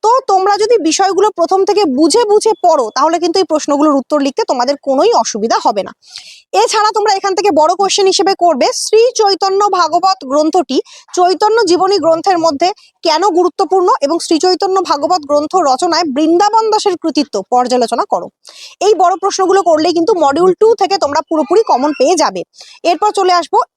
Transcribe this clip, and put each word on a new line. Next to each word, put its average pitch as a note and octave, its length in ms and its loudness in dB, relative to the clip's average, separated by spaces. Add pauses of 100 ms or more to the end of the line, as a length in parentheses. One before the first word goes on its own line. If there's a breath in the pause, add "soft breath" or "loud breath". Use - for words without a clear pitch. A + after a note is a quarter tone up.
তো G#4+ 80 0 (220)
তোমরা F#4+ 300 2
যদি A4+ 140 2 (140)
বিষয়গুলো F#4+ 380 0 (100)
প্রথম F4+ 220 0 (100)
থেকে G#4 140 0 (140)
বুঝে E4+ 240 2 (100)
বুঝে G#4+ 220 2 (120)
পড়ো D4+ 200 2 (100)
তাহলে D#4 280 0
কিন্তু F4 160 -2
এই F#4 120 0
প্রশ্নগুলোর D4 480 0
উত্তর D4+ 260 -2
লিখতে C#4+ 260 -4
তোমাদের C4 240 -2 (120)
কোনোই C#4+ 240 2 (120)
অসুবিধা A3+ 420 -4
হবে G#3+ 220 0
না। - 40 -16 (720 loud breath)
এছাড়া G#4+ 340 0
তোমরা G#4+ 220 0
এখান G4 180 -4
থেকে G4+ 140 0 (100)
বড় D#4 200 2
কোশ্চেন G4 320 0
হিসেবে F#4+ 220 0 (100)
করবে D#4+ 240 2 (160)
শ্রী A4 180 2 (180)
চৈতন্য G4 420 0 (160)
ভাগবত F4 420 0 (120)
গ্রন্থটি D4+ 460 0 (400 loud breath)
চৈতন্য F#4+ 400 2 (120)
জীবনী F4+ 340 2
গ্রন্থের E4 420 0
মধ্যে E4 240 0 (340 soft breath)
কেন D#4 200 0 (140)
গুরুত্বপূর্ণ F4+ 500 0 (180)
এবং D4+ 200 -2
শ্রী E4 140 0
চৈতন্য F#4 380 0 (120)
ভাগবত D#4+ 400 -2
গ্রন্থ D4 240 -2 (160)
রচনায় E4 360 0 (100)
বৃন্দাবন F4+ 540 2
দাসের G#4 320 0
কৃতিত্ব D4+ 340 -4 (180)
পর্যালোচনা B3 500 0 (100)
করো। F3 140 -4 (580 loud breath)
এই G#4+ 160 4
বড় F4+ 200 4
প্রশ্নগুলো F#4+ 480 0
করলেই D#4+ 280 2
কিন্তু E4+ 140 0 (120)
মডিউল D#4+ 280 2 (100)
টু G#4+ 60 4 (140)
থেকে F#4+ 160 0
তোমরা D4+ 320 -2
পুরোপুরি E4 400 0
কমন C#4+ 280 0
পেয়ে D4+ 240 2
যাবে। G3 200 -2 (420 loud breath)
এরপর F4 260 0 (100)
চলে F#4 200 2
আসবো E4+ 180 -2 (200)